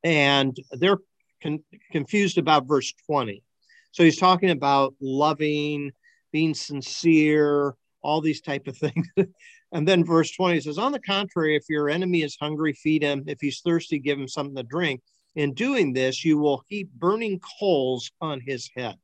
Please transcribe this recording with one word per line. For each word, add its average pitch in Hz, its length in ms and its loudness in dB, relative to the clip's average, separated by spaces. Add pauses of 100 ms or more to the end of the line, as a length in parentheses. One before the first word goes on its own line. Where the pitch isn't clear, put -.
and 139 520 4 (160)
they're 190 260 2 (440)
con-, 151 220 -6 (260)
confused 175 480 0
about 151 280 2
verse 135 280 0 (120)
twenty. 117 360 -4 (480)
So 175 140 2
he's 160 140 6
talking 185 320 4
about 139 500 2
loving, 147 920 -2 (400)
being 156 220 0
sincere, 147 1200 2 (280)
all 151 180 0
these 156 200 -2
type 139 280 -8
of 127 80 -14
things. 160 400 -4
<laughs> 190 100 2 (460)
And 156 160 -2
then 180 160 4
verse 165 260 2
twenty 175 300 0
says, 147 180 -8
"On 254 140 -2
the 247 80 -6
contrary, 185 560 -2
if 143 120 -2
your 147 220 0
enemy 175 320 0
is 147 180 -6
hungry, 151 340 -2
feed 156 280 0
him. 143 240 -2
If 147 140 -8
he's 139 200 -6
thirsty, 165 380 0
give 139 220 -2
him 131 80 -8
something 139 260 -8
to 131 80 -8
drink. 139 400 -4 (320)
In 143 180 -2
doing 208 400 0
this, 131 320 -2
you 151 140 4
will 147 300 2
heap 202 240 -10
burning 190 480 -2 (180)
coals 131 640 0
on 151 200 -6
his 123 360 -10
head." 117 280 -8